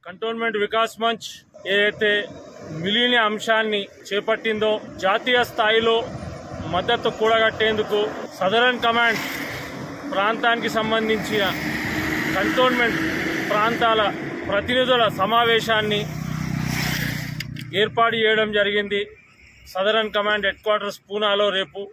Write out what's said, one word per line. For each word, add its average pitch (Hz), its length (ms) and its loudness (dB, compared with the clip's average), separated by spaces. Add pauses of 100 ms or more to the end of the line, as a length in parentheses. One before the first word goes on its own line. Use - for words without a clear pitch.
కంటోన్మెంట్ 226 600 -4
వికాస్ 220 300 0 (100)
మంచ్ 226 240 0 (460)
ఏదైతే 208 380 2 (720)
విలీన 240 320 2 (140)
అంశాన్ని 214 500 0 (280)
చేపట్టిందో, 214 640 0 (340)
జాతీయ 226 360 4 (120)
స్థాయిలో 226 440 4 (800)
మద్దతు 202 360 0 (100)
కూడగట్టేందుకు 220 800 2 (380)
సదరన్ 233 480 2
కమాండ్ 233 380 2 (880)
ప్రాంతానికి 226 680 0
సంబంధించిన 220 680 0 (920)
కంటోన్మెంట్ 240 640 2 (500)
ప్రాంతాల 220 520 2 (480)
ప్రతినిధుల 247 540 2 (180)
సమావేశాన్ని 214 800 2 (1800)
ఏర్పాటు 226 420 2
చేయడం 214 260 4 (100)
జరిగింది. 202 420 0 (720)
సదరన్ 214 440 0
కమాండ్ 208 300 0
హెడ్ 190 180 -4
క్వార్టర్స్ 208 420 -2
పూనాలో 208 400 2 (120)
రేపు 190 220 -6 (120)